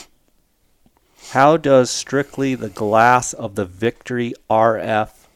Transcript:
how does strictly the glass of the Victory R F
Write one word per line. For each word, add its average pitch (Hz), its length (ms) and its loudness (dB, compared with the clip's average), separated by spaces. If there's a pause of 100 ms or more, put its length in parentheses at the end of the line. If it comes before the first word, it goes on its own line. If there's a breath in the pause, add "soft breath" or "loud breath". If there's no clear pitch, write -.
(1300 loud breath)
how 143 260 4
does 135 340 2
strictly 135 640 -6
the 110 140 -10
glass 113 640 2
of 104 220 -12
the 104 100 -4
Victory 120 680 -6 (160)
R 110 280 2
F 107 580 -6